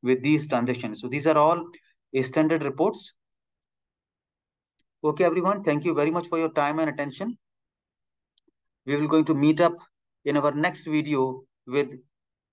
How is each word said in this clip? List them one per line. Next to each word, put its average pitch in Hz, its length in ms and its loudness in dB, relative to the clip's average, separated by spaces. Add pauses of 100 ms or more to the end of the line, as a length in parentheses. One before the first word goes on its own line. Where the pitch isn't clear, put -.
with 127 200 2
these 147 240 2
transactions। 120 540 -2
So 127 60 -8
these 131 180 -4
are 151 160 4
all 170 200 4 (600)
standard 156 400 2
reports। 143 520 -4 (1900)
Okay, 151 200 2
everyone, 180 380 2
thank 147 220 0
you 165 100 0
very 143 160 2
much 175 180 -4
for 165 100 -2
your 160 140 -2
time 147 260 0
and 156 120 0
attention। 147 460 -8 (1500)
We 139 100 -2
will 151 120 -2
going 160 180 4
to 160 80 0
meet 151 260 4
up 170 160 4 (480)
in 143 120 0
our 143 160 2
next 160 340 -4
video 147 580 -2 (220)
with 135 220 -2 (640)